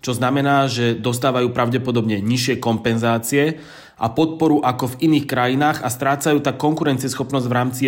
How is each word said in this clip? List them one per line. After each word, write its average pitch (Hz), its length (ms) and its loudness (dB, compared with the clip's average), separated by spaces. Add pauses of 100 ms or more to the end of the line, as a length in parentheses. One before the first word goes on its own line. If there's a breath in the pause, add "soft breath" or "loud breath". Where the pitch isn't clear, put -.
čo 127 80 -2
znamená, 139 560 2
že 117 240 0
dostávajú 123 560 0
pravdepodobne 120 720 0
nižšie 123 400 -2
kompenzácie 117 960 0 (400 loud breath)
a 113 140 -2
podporu 156 500 2
ako 123 320 -2
v 165 160 0
iných 147 160 2
krajinách 131 560 0
a 123 80 -2
strácajú 143 560 0
tak 135 160 -2
konkurencieschopnosť 139 840 0
v 120 100 0
rámci 123 300 -2